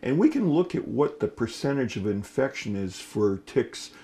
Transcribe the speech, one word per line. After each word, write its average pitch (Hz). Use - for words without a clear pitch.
and 139
we 302
can 226
look 175
at -
what 139
the 107
percentage 131
of 98
infection 104
is 95
for 104
ticks, -